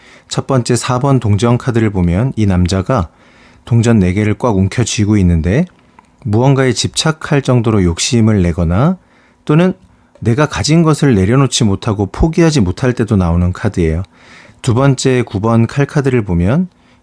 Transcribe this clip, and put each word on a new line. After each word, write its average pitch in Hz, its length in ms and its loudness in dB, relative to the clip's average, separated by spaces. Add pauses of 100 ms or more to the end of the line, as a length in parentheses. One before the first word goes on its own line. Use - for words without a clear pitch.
(280)
첫 - 180 -6
번째 127 300 0
사 127 240 -2
번 139 180 2
동전 113 400 0
카드를 110 320 -2
보면 95 460 0
이 107 100 0
남자가 92 640 0 (560)
동전 117 340 2
네 92 140 2
개를 107 220 -2
꽉 113 220 -2
움켜쥐고 104 600 0
있는데 90 480 2 (600)
무언가에 131 480 2
집착할 - 720 -4
정도로 113 400 2
욕심을 107 600 0
내거나 87 560 0 (460)
또는 175 300 2 (460)
내가 117 260 0
가진 160 380 0
것을 147 320 2
내려놓지 123 480 0
못하고 101 420 -2
포기하지 160 540 0
못할 104 320 -2
때도 113 240 -2
나오는 90 360 0
카드예요. 90 520 -2 (580)
두 107 120 0
번째 131 480 0
구 104 180 -6
번 113 260 2
칼 139 200 -2
카드를 127 360 -2
보면 101 460 0 (340)